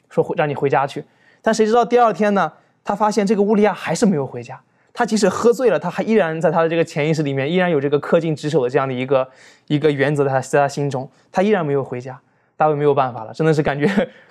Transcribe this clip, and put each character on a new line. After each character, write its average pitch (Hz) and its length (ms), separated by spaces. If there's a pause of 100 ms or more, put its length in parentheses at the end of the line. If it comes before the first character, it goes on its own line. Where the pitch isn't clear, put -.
(100)
说 165 140
：“回-， - 120
让 156 120
你 139 60
回 143 140
家 139 160
去。” 143 200 (360)
但 220 140
谁 220 100
知 214 80
道 240 120
第 240 140
二 226 140
天 208 220
呢， 165 180 (300)
他 208 120
发 214 140
现 208 160
这 226 120
个 202 40
乌 208 140
利 208 80
亚 208 100
还 - 220
是 233 100
没 190 120
有 135 100
回 120 160
家。 - 180 (360)
他 247 80
即 214 120
使 190 120
喝 233 240
醉 247 180
了， 160 60
他 165 140
还 180 140
依 214 80
然 165 280
在 160 120
他 165 100
的 165 60
这 165 80
个 165 80
潜 156 240
意 165 40
识 151 120
里 139 80
面， 135 180
依 175 60
然 180 120
有 151 120
这 139 100
个 147 100
恪 170 200
尽 160 160
职 151 120
守 143 140
的 123 80
这 139 80
样 135 80
的 131 80
一 127 100
个， 131 240 (380)
一 147 100
个 151 140
原 147 240
则 139 100
在 135 60
他， 131 100
在 143 200
他 139 80
心 143 200
中， 131 220 (220)
他 190 100
依 208 60
然 185 180
没 143 60
有 139 100
回 123 180
家。 127 160 (400)
大 156 120
卫 151 80
没 147 80
有 143 100
办 131 180
法 113 120
了， 117 80
真 156 120
的 160 80
是 147 80
感 143 160
觉 143 120 (220)
<laughs> - 200